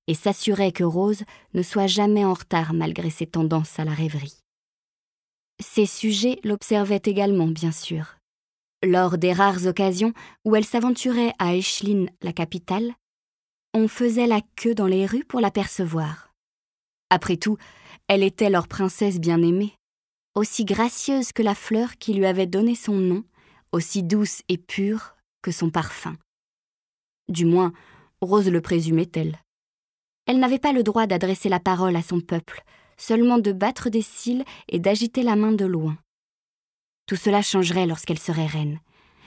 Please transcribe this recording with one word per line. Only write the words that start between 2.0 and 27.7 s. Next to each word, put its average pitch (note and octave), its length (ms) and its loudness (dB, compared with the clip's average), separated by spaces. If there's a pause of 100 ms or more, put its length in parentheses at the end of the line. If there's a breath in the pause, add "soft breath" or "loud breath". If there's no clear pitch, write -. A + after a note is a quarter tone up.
en F#3 80 2
retard E3 400 -2
malgré E3 340 -4
ses D#3 180 -6
tendances D#3+ 520 -2
à D#3+ 80 -4
la D3+ 80 -2
rêverie. D3+ 420 -6 (1200)
Ses - 260 0
sujets G#3 580 -2
l'observaient G#3 640 0
également, G3 420 2
bien D#3+ 240 -2
sûr. - 460 -8 (640)
Lors F3+ 340 2
des F3 160 2
rares F#3 320 2
occasions F#3+ 480 2 (320 loud breath)
où G#3+ 120 4
elle G#3+ 100 2
s'aventurait A#3+ 720 0
à F3 180 0
Eschlin, G3 480 0 (160)
la F3 140 -8
capitale, F#3 580 -4 (800)
on A3 160 4
faisait A#3+ 380 0
la G#3+ 160 2 (140)
queue A#3 180 0
dans G3+ 120 0
les F#3+ 200 2
rues A#3 180 -2
pour B3 160 -4
l'apercevoir. E3 920 -4 (760)
Après F3 300 2
tout, G#3+ 180 -2 (540 loud breath)
elle G3 120 6
était G3 260 2
leur F3+ 200 2
princesse F#3+ 500 0
bien-aimée, E3+ 560 2 (600)
aussi G#3+ 300 -2
gracieuse A#3+ 680 -2
que A#3 100 -2
la G3+ 120 2
fleur A#3 440 -4
qui G#3+ 160 -4
lui G3 100 2
avait F#3 220 2
donné G#3 280 2
son G#3+ 200 -2
nom, F#3 280 2 (500 soft breath)
aussi E3+ 300 -2
douce G3+ 460 0
et F#3 80 2
pure G3+ 580 -4 (280)
que F3+ 80 -4
son E3 180 -2
parfum. D#3+ 480 -4 (1120)
Du E3+ 160 -2
moins, E3+ 280 4 (500 loud breath)